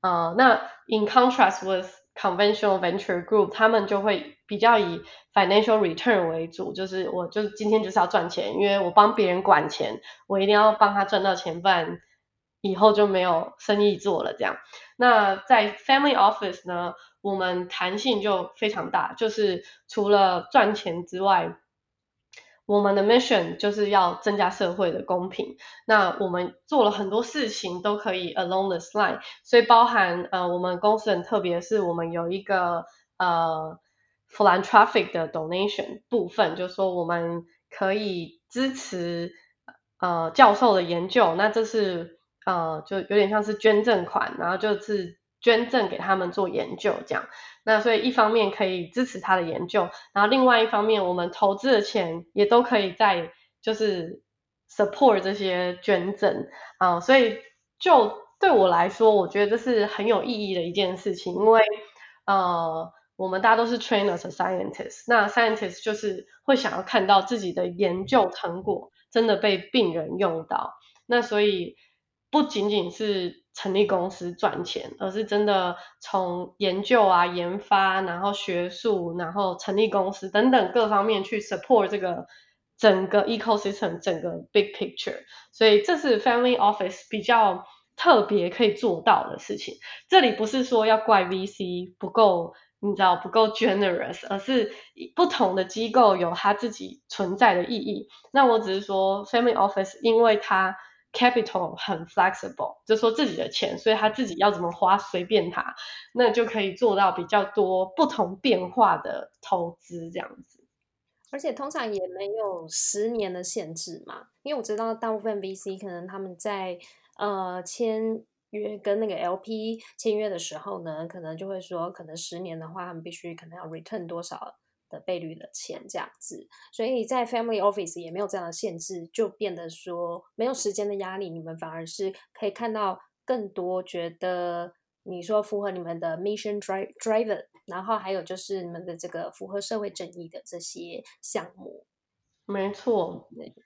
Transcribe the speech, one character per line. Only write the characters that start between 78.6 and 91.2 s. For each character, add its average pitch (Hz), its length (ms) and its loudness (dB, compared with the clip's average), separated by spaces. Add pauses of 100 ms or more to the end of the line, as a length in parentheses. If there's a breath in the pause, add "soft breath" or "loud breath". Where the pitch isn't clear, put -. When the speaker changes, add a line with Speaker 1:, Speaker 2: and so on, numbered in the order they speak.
Speaker 1:
术， 180 480 -4
然 170 160 -6
后 185 240 -2
成 196 180 -4
立 214 140 4
公 190 240 0
司 190 160 -12
等 220 220 4
等 202 220 4
各 226 160 2
方 202 160 2
面 208 180 0
去 214 160 -4
support 208 480 2
这 208 100 -4
个 180 300 -6 (500 soft breath)
整 190 300 4
个 202 180 2
ecosystem、 208 720 -2
整 165 220 -4
个 170 300 -8
big - 220 2
picture。 - 440 -8 (360 loud breath)
所 220 120 2
以 208 160 8
这 330 160 0
是 254 240 2
family 247 360 2
office 202 520 0
比 214 120 -4
较 214 440 2 (300 loud breath)
特 269 280 6
别 185 260 0
可 226 160 0
以 208 80 4
做 208 280 -2
到 - 300 4
的 - 80 -10
事 - 160 -8
情。 - 180 -12 (360 loud breath)
这 381 100 8
里 247 140 4
不 214 120 -2
是 254 200 -2
说 220 200 2
要 220 120 6
怪 214 260 4